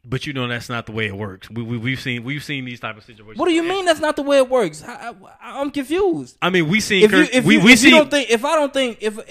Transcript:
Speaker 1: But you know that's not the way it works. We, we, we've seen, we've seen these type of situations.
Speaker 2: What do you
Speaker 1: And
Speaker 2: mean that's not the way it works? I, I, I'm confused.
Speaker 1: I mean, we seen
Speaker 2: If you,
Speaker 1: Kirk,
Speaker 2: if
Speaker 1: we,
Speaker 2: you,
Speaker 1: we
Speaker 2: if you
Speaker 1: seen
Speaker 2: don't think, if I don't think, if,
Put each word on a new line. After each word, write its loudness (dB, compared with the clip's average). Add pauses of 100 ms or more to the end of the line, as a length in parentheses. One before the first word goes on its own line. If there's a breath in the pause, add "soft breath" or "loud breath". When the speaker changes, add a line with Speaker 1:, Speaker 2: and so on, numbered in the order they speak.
Speaker 1:
But -8
you -10
know -6
that's -8
not -8
the -16
way -4
it -8
works. -14
We, -10
we, -8
we've -6
seen, -8
we've -10
seen -10
these -14
type -12
of -20
situations. -18
Speaker 2:
What 0
do 0
you 0
Speaker 1:
And -4
Speaker 2:
mean -4
that's 0
not -2
the -6
way 2
it 2
works? -2
I, -16
I, -18
I'm -6
confused. -4
Speaker 1:
I 0
mean, 2
we 2
seen 2
Speaker 2:
If 6
you, 4
Speaker 1:
Kirk, -6
Speaker 2:
if 2
Speaker 1:
we, 6
Speaker 2:
you, 4
Speaker 1:
we 8
Speaker 2:
if 6
you 8
Speaker 1:
seen 8
Speaker 2:
don't 2
think, 0
if 0
I 0
don't 0
think, -4
if, -6 (120)